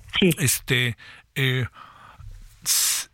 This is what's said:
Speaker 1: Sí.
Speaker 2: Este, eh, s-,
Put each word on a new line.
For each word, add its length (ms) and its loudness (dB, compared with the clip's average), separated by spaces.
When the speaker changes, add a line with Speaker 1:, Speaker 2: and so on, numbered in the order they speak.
Speaker 1:
Sí. 180 6
Speaker 2:
Este, 580 0
eh, 280 0
s-, 500 0